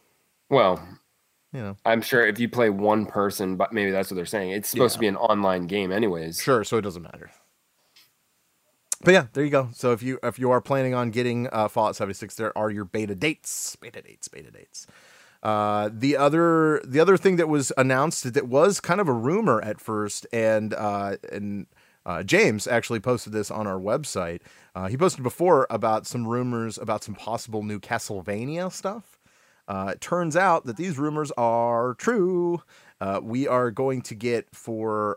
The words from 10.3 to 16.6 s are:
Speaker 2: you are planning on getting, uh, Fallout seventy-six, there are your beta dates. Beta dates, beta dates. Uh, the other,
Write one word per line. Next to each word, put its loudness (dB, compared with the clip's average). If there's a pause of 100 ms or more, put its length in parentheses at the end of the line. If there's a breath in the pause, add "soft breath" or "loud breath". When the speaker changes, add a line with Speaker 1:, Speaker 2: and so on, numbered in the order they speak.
Speaker 2:
you 2
are 6
planning 0
on 0
getting, -2
uh, 0
Fallout 0
seventy-six, -8
there -6
are 0
your -4
beta -4
dates. -6
Beta -18
dates, -20
beta -20
dates. -20 (540 soft breath)
Uh, 0
the 0
other, 4